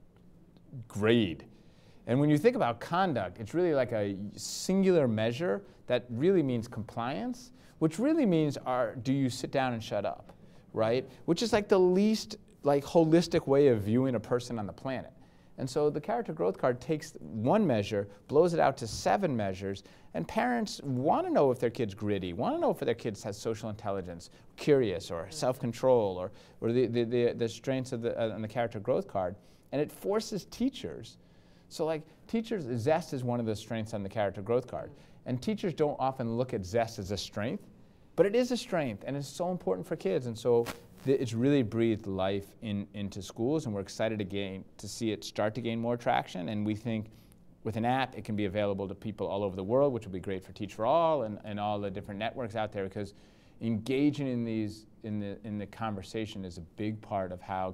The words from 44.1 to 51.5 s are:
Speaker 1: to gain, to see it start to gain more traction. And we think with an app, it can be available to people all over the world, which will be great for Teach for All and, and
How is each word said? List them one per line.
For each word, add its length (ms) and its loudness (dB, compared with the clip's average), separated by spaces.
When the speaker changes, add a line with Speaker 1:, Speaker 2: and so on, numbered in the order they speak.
Speaker 1:
to 40 -2
gain, 400 -4
to 100 -12
see 240 -2
it 140 -4
start 300 -2
to 60 -6
gain 180 -2
more 180 -2
traction. 520 -2
And 160 -2
we 100 0
think 320 -4
with 100 -4
an 80 0
app, 320 0
it 80 -10
can 140 -4
be 80 0
available 420 0
to 80 -10
people 320 -6
all 160 -2
over 140 -2
the 60 -6
world, 280 4
which 140 -6
will 80 -10
be 60 -6
great 260 -6
for 80 -18
Teach 220 -8
for 100 -2
All 380 2
and, 200 -6
and 160 -6